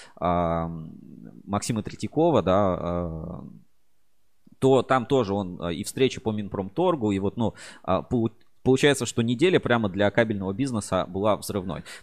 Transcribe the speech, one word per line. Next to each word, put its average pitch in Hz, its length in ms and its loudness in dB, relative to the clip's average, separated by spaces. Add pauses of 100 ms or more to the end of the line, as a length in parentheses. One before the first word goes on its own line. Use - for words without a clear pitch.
(180)
а, 85 520 0 (760)
Максима 104 380 -4
Третьякова, 147 580 0
да, 92 360 2
а, 85 680 -6 (1120)
то 131 240 6
там 131 220 0
тоже 113 280 2
он, 95 280 -4
а, 87 100 -4
и 87 140 -6
встреча - 340 0
по 110 140 -2
Минпромторгу, 107 800 -2
и 95 80 0
вот, 98 180 -2
ну, 110 160 0 (300)
а, 90 180 0
пол-, 117 300 0 (320)
получается, 131 420 4
что - 160 -2
неделя 123 380 2
прямо 117 300 2
для 101 200 2
кабельного 101 420 0
бизнеса 104 560 -2
была 98 300 0
взрывной. 92 460 -6 (200)